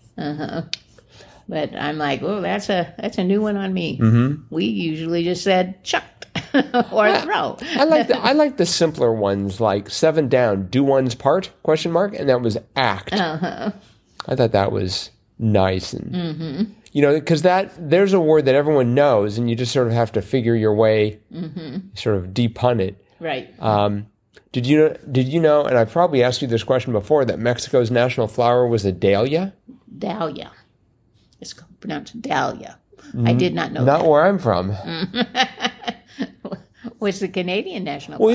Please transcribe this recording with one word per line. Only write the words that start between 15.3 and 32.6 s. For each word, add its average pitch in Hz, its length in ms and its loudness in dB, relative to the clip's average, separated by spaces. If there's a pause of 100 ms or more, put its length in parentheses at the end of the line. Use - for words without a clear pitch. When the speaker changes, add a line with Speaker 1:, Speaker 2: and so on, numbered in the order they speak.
Speaker 2:
nice. 95 540 2
And, - 200 -10
Speaker 1:
Mm-hmm. 160 500 -6 (280)
Speaker 2:
you 143 100 2
know, 143 200 4
'cause 156 220 0
that, 185 340 2
there's 175 340 2
a 190 80 4
word 156 240 4
that 131 120 4
everyone 143 380 2
knows, 110 440 2
and 120 120 -2
you 117 60 0
just 120 160 -4
sort 127 160 2
of 113 60 0
have 117 180 0
to 107 100 -2
figure 117 340 0
your 110 200 2
way, 107 460 2 (120)
Speaker 1:
Mm-hmm. 160 600 -10
Speaker 2:
sort 107 220 -2
of 92 160 -8
depun 120 480 0
it. 92 200 -6 (200)
Speaker 1:
Right. 151 260 -6 (160)
Speaker 2:
Um, 104 440 0 (460)
did 123 120 -2
you, 151 300 4 (160)
did 127 160 2
you 151 140 0
know, 147 240 4
and 131 120 2
I 117 80 4
probably 160 380 2
asked 123 180 0
you 139 60 -4
this 113 160 -2
question 127 300 -2
before, 127 320 2
that 98 120 -4
Mexico's 120 540 0
national 123 360 0
flower 123 380 2
was 113 200 0
a 98 60 2
dahlia? 117 600 0 (460)
Speaker 1:
Dahlia. 180 520 -8 (920)
It's - 120 -18 (260)
pronounced 151 420 -12
dahlia. 135 580 -6 (460)